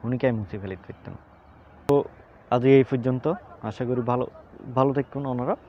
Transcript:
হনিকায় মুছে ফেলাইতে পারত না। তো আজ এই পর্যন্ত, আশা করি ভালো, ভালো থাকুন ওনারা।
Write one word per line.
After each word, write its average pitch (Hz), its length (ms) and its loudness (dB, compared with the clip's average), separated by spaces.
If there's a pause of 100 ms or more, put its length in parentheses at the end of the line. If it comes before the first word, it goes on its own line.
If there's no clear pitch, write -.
হনিকায় 123 300 0
মুছে 107 260 -6
ফেলাইতে 95 340 -12
পারত - 160 -18
না। - 100 -16 (680)
তো 143 160 4 (480)
আজ 123 140 2
এই 135 180 8
পর্যন্ত, 127 500 -2 (300)
আশা 120 220 -6
করি 123 160 -2
ভালো, 123 240 0 (500)
ভালো 135 180 2
থাকুন 139 320 -4
ওনারা। 127 300 -4 (120)